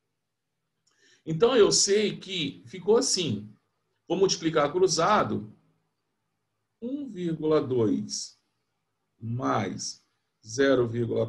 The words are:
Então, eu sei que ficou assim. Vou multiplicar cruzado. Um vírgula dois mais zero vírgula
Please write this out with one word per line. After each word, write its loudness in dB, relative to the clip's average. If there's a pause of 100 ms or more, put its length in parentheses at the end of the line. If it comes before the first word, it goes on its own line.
(1300)
Então, 2
eu 8
sei 2
que -8
ficou 0
assim. -2 (540)
Vou -2
multiplicar 0
cruzado. 0 (1300)
Um -8
vírgula -2
dois -2 (800)
mais -6 (400)
zero 2
vírgula -2